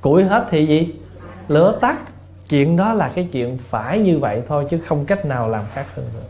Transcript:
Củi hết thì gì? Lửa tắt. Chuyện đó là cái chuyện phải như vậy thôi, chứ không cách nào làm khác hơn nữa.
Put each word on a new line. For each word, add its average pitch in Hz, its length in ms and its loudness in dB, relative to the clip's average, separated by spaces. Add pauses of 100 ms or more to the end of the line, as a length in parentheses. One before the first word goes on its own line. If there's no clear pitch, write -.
Củi 160 240 4
hết 196 260 2
thì 156 160 2
gì? 156 280 2 (540)
Lửa 190 320 4
tắt. 277 180 0 (500)
Chuyện 151 280 4
đó 202 160 2
là 185 220 0
cái 175 180 -2
chuyện 127 260 -4
phải 120 400 -4
như 185 200 4
vậy 117 300 -2
thôi, 143 220 -2
chứ 165 80 -2
không 147 260 -2
cách 196 200 -2
nào 123 240 -2
làm 107 160 -4 (100)
khác 135 200 -8
hơn 131 200 -10
nữa. 101 160 -14